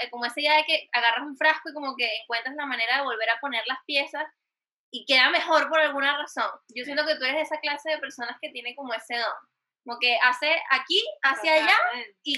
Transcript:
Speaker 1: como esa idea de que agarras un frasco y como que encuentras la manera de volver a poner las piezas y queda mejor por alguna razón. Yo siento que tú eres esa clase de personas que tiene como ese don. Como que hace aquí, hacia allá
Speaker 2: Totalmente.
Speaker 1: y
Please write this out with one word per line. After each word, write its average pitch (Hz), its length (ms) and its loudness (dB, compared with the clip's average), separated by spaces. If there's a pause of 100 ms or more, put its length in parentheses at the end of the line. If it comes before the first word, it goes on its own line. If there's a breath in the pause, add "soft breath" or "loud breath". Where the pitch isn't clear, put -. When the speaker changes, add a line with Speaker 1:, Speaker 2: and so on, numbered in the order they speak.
(120)
Speaker 1:
como 240 140 -4
esa 240 160 -6
idea 302 160 4
de 311 80 4
que 311 260 -2
agarras 240 340 2
un 294 120 -10
frasco 311 320 2
y 302 40 -12
como 277 220 -6
que 233 140 -2 (140)
encuentras 240 320 -6
la 294 100 -6
manera 240 320 0
de 277 60 0
volver 226 260 -2
a 226 100 0
poner 247 280 -4
las 247 180 -4
piezas 294 400 -2 (640)
y 240 140 -12
queda 262 240 6
mejor 311 400 2
por 320 100 2
alguna 285 380 2
razón. 277 320 -4 (260)
Yo 247 80 -8
siento 285 220 -2
que 302 100 0
tú 254 100 -4
eres 294 180 0
esa 302 160 -4
clase 294 320 -4
de 302 80 0
personas 254 420 -10
que 302 100 -10
tiene 247 240 -12
como 262 180 -8
ese 233 240 -6
don. 220 160 -2 (520)
Como 240 140 -8
que 240 240 2
hace 247 260 2 (220)
aquí, 330 320 2 (200)
hacia 311 320 2
allá 311 200 6
Speaker 2:
Totalmente. - 480 -2
Speaker 1:
y 285 140 -4